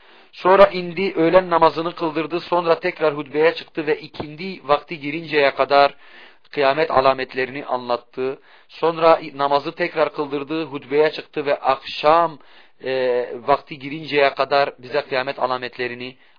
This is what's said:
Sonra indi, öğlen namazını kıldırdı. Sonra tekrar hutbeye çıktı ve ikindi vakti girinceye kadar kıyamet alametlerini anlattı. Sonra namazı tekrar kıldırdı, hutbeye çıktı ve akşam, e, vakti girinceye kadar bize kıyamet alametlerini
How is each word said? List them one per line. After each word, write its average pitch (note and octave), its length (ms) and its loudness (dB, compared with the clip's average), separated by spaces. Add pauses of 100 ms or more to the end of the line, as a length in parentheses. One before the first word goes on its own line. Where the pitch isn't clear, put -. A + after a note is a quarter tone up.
(320)
Sonra F#3+ 340 6
indi, F3+ 500 -2
öğlen F3 340 4
namazını E3 440 2
kıldırdı. D#3 460 -4
Sonra E3 400 0
tekrar D#3 360 -2
hutbeye D3+ 380 0
çıktı E3 320 -10
ve D3+ 140 -2
ikindi D#3 680 -12
vakti C#3+ 320 -2
girinceye D3 540 0
kadar C#3+ 400 4 (560)
kıyamet D3 400 0
alametlerini C3 720 0
anlattı. B2+ 760 -6 (300)
Sonra E3 520 2 (140)
namazı C#3+ 400 0
tekrar D#3+ 400 -2
kıldırdı, D3 500 -4
hutbeye C#3+ 480 0
çıktı D3 340 -10
ve C#3 140 0
akşam, D3+ 800 2 (460)
e, B2 480 -2 (140)
vakti C#3+ 320 -2
girinceye C#3 560 0
kadar C#3 440 0
bize B2 220 -4
kıyamet C3+ 380 -4
alametlerini B2+ 760 -6 (220)